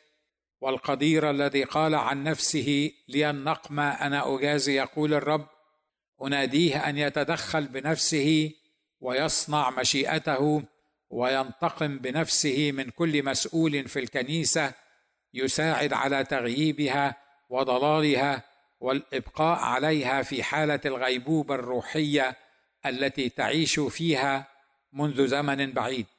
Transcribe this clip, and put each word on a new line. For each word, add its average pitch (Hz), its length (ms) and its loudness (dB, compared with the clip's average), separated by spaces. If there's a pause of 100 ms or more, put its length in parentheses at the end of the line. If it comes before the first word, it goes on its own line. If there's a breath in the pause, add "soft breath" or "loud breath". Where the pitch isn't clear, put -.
(600)
والقدير 147 720 2
الذي 139 340 0
قال 156 300 0
عن 139 300 0
نفسه: 143 680 0 (160)
"لي 147 220 0
النقمة، 143 600 -2
أنا 139 440 -2
أجازي"، 139 420 2
يقول 151 380 0
الرب، 147 320 0 (760)
أناديه 139 680 2
أن 143 100 -2
يتدخل 147 680 -2
بنفسه 151 840 0 (480)
ويصنع 139 680 0
مشيئته، 139 920 0 (480)
وينتقم 135 880 -2
بنفسه 143 720 0
من 135 180 -6
كل 151 340 0
مسؤول 143 640 0
في - 100 -6
الكنيسة 139 760 0 (600)
يساعد 139 580 0
على 135 320 0
تغييبها 139 920 0 (340)
وضلالها 135 920 2 (380)
والإبقاء 139 760 -2
عليها 135 640 0
في 123 200 -4
حالة 147 440 0
الغيبوبة 131 680 0
الروحية 131 840 0 (500)
التي 131 420 -2
تعيش 139 520 0
فيها 139 640 0 (460)
منذ 139 340 2
زمن 139 460 0
بعيد. 123 340 -2 (120)